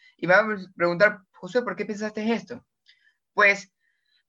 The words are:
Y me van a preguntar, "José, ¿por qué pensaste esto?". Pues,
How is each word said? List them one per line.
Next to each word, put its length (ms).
Y 100
me 80
van 160
a 60
preguntar, 460
"José, 320
¿por 140
qué 80
pensaste 480
esto?". 340
Pues, 400